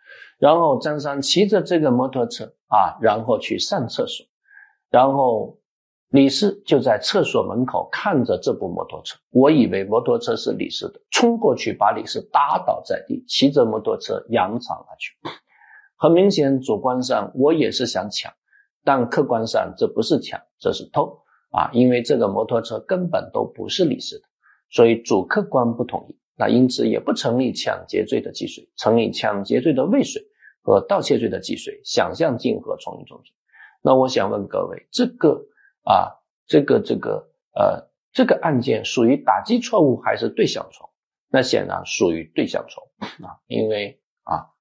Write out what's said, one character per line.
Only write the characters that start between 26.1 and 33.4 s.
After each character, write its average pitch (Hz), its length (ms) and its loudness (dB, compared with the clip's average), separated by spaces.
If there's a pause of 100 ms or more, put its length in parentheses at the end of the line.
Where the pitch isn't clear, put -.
那 104 120 0
因 123 220 4
此 120 180 -2
也 107 120 0
不 - 120 -2
成 120 260 -2
立 131 140 0
抢 95 340 -6
劫 - 200 -2
罪 123 160 -2
的 - 100 -12
既 - 140 -8
遂， - 320 -18
成 110 180 2
立 110 160 2
抢 101 320 -4
劫 117 160 0
罪 151 140 0
的 127 100 0
未 220 200 2
遂 - 180 -8 (400)
和 104 180 4
盗 98 220 0
窃 123 160 0
罪 113 100 -2
的 92 100 -4
既 - 180 -8
遂， - 280 -14
想 87 300 -2
象 147 240 -2
竞 107 240 -4
合 - 160 -8
从 - 240 -16
一 - 20 -20
重 - 140 -20
罪。 - 160 -20 (480)